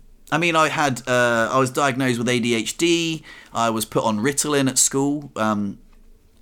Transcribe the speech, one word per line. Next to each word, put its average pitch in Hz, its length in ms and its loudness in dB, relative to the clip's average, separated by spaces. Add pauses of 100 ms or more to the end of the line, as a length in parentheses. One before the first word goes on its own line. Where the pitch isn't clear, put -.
(320)
I 151 60 2
mean, 170 180 0
I 156 140 4
had, 139 380 0
uh, 120 440 2
I 131 60 2
was 131 140 2
diagnosed 131 480 0
with 120 100 -2
A 123 100 2
D 120 140 0
H 113 240 -2
D. 170 460 0 (280)
I 117 200 0
was 110 140 -2
put - 180 -2
on 107 160 0
Ritalin 139 500 0
at 127 80 -4
school, 143 580 -2
um, 104 440 -2 (640)